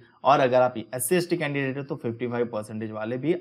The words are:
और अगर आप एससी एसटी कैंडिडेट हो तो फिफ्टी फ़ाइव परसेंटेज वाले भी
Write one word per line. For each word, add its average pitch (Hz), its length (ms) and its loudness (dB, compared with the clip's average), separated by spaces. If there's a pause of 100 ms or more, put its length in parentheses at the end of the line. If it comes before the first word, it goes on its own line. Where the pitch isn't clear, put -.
(240)
और 139 160 8
अगर 127 220 6
आप 127 160 2
एससी 127 380 -2
एसटी 175 220 0
कैंडिडेट 143 400 -2
हो 139 60 -6
तो 156 120 -6
फिफ्टी 120 320 -4
फ़ाइव 120 180 0
परसेंटेज 110 460 -6
वाले 110 260 -4
भी 151 240 0